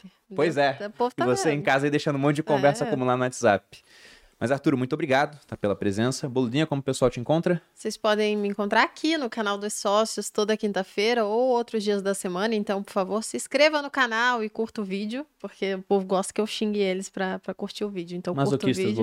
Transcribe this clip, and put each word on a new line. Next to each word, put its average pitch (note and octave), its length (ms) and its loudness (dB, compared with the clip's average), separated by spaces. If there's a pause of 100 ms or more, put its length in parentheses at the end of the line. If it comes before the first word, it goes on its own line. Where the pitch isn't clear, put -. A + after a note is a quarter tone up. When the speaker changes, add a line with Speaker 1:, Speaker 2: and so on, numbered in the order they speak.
Speaker 1:
né? F#3 80 -20 (240)
Speaker 2:
Pois D#3 220 0
é. C3+ 200 2 (100)
Speaker 1:
O - 40 -10
povo B3 240 -2
tá - 100 0
Speaker 2:
E - 20 2
você B2+ 220 2
Speaker 1:
vendo. D3 100 0
Speaker 2:
em - 20 -6
casa C#3 240 2
aí D3 60 0
deixando D3 240 0
um C#3 40 -2
monte C#3+ 180 2
de D3+ 60 0
conversa C#3+ 400 2
Speaker 1:
É. C#3+ 40 -2
Speaker 2:
acumular B2+ 280 0
no B2+ 80 0
WhatsApp. A#2+ 540 2 (640)
Mas, A#2 100 0
Arthur, C#3 260 2
muito B2+ 160 -2
obrigado, D3 520 2
tá, - 120 -10
pela G2+ 180 0
presença. A2 540 0
Boludinha, B2+ 360 0
como C#3 140 -2
o C3+ 40 -6
pessoal C3 280 2
te - 80 -6
encontra? E3 420 0 (140)
Speaker 1:
Vocês - 220 -8
podem G#3+ 400 0
me G#3 100 -2
encontrar G#3 360 0
aqui D#4+ 340 -2
no B3+ 120 -2
canal G3+ 280 -4
dos G#3 160 -6
sócios G#3+ 560 0
toda G#3+ 260 0
quinta-feira G#3 720 -2
ou A#3 240 0
outros A#3 340 0
dias G3+ 180 0
da G3 120 0
semana. G3 420 -2
Então, G3+ 260 -2
por - 120 -12
favor, G3 280 -2
se - 140 -8
inscreva D4 460 2
no C#4 100 -8
canal A#3+ 500 0
e G#3+ 80 -4
curta A3+ 300 -8
o G#3+ 60 -4
vídeo, G#3+ 400 -6 (160)
porque G3 340 -4
o F#3+ 60 -6
povo G3 240 2
gosta F#3+ 280 0
que - 60 -6
eu G#3+ 80 2
xingue G#3 320 -2
eles F#3+ 300 0
pra, F#3+ 300 -4
pra F#3+ 140 -10
curtir - 300 -8
o G#3 60 -4
vídeo. F3 280 -8
Então, F3+ 160 -4
curta C#3 160 2
o C#3 40 0
Speaker 2:
Masoquistas, C3 320 0
Speaker 1:
vídeo. G#2+ 180 0